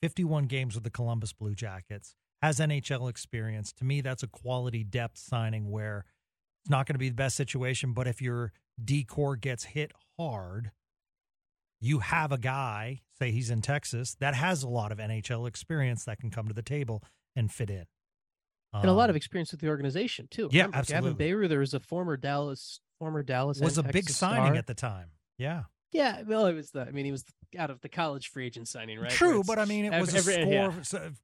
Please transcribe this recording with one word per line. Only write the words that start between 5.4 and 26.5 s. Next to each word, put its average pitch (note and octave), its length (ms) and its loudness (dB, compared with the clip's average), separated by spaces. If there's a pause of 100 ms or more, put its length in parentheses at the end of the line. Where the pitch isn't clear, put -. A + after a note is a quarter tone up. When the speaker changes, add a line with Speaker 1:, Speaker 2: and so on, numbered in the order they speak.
Speaker 1:
where G#2 360 -4 (560)
it's - 80 0
not C3+ 160 4
gonna C#3 120 0
be C3 120 0
the A#2+ 40 -4
best C3+ 220 0
situation, B2+ 560 -2
but B2 140 0
if B2+ 160 -2
your A#2+ 320 -2 (280)
D C3+ 220 2
core C#3 320 0
gets B2 280 -4
hit D3+ 280 -6 (260)
hard, G#2+ 520 -6 (1080)
you C3 200 2
have D#3 340 0
a C3+ 60 0
guy, B2 640 -4 (160)
say B2 140 0
he's A#2 180 0
in A2+ 100 0
Texas, B2+ 600 -2
that C#3 140 2
has D3+ 280 2
a C3 80 -4
lot G#2+ 220 -2
of G#2 60 -6
N G#2+ 120 -4
H A2 200 -4
L A#2 140 -2
experience B2 600 -2
that G#2+ 140 -8
can A2+ 120 -6
come A2 180 -4
to A2 60 -4
the A2+ 80 -6
table B2 400 -4 (340)
and A2+ 160 2
fit A2+ 160 -4
in. F#2+ 160 -6 (880)
Speaker 2:
And G#2 140 4
a F#3 80 10
lot A3 160 8
of E3+ 40 6
Speaker 1:
Um, D3+ 40 2
Speaker 2:
experience E3 320 -2
with D3+ 100 -10
the D#3 80 0
organization, C#3+ 640 0
too. G#3+ 200 -2
Speaker 1:
Yeah, D#3 120 8
Speaker 2:
Remember, G3 160 -2
Speaker 1:
absolutely. D3+ 340 0
Speaker 2:
Gavin D#3+ 260 0 (120)
Bayreuther C#3+ 120 4
is C#3 120 0
a C3 60 -2
former E3+ 360 -2
Dallas, C#3 640 -4 (180)
former D#3 240 -2
Dallas C3+ 380 0
Speaker 1:
Was D#3 160 4
Speaker 2:
and D#3 100 2
Speaker 1:
a A#2+ 60 -2
big F#3 120 2
Speaker 2:
Texas D3 120 -2
Speaker 1:
signing F#3 300 4
Speaker 2:
Star. C#3 80 8
Speaker 1:
at A#2+ 120 0
the B2 80 -4
time. F#2+ 360 -6 (260)
Yeah. C#3 280 -4 (280)
Speaker 2:
Yeah, C4+ 300 2
well, G#3+ 240 4
it F3 80 4